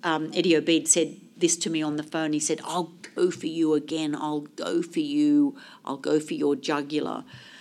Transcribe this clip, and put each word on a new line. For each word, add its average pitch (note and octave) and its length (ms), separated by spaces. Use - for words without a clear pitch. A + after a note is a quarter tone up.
um, D#3 320
Eddie E3+ 200
Obeid D#3 320
said - 280
this E3+ 220
to - 140
me D#3+ 100
on D3+ 140
the D3+ 80
phone. D#3 300
He D3+ 60
said, D#3 240
"I'll E3+ 280
go F3+ 160
for D#3 160
you D#3+ 260
again. D3+ 420
I'll D3+ 260
go E3+ 280
for - 160
you. D3 580
I'll C#3 140
go D3+ 220
for D#3 160
your C#3+ 200
jugular." D3 680